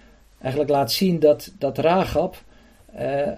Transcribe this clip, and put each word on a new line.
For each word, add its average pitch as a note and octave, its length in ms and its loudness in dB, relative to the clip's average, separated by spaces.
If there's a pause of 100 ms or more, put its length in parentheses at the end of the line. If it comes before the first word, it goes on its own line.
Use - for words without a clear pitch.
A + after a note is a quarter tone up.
(420)
eigenlijk C3+ 300 -2
laat C#3 200 0
zien F3+ 280 0
dat, - 380 2
dat C#3 200 -4
Rahab, E3+ 680 0 (500)
eh, C3+ 280 -4 (160)